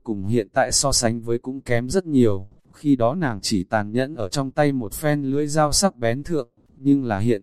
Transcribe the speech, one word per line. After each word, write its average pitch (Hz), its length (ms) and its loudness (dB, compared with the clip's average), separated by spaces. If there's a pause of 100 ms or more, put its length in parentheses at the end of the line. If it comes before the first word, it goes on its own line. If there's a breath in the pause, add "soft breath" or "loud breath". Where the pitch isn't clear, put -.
cùng 101 240 -6
hiện 110 260 0
tại 127 180 0
so 139 200 0
sánh 117 300 -2
với 117 160 -2
cũng 131 240 -10
kém 123 280 -2
rất 185 160 0
nhiều, 110 420 2 (260)
khi 143 220 2
đó 120 200 2
nàng 131 260 -2
chỉ 95 220 0
tàn 104 280 -2
nhẫn 131 240 -2
ở 104 140 -6
trong 135 220 -4
tay 147 200 2
một 120 220 -4
phen 147 300 -2
lưỡi 143 240 -2
dao 147 240 2
sắc 190 240 0
bén 120 280 -2
thượng, 147 260 -4 (280)
nhưng 139 280 2
là 104 140 0
hiện 107 240 2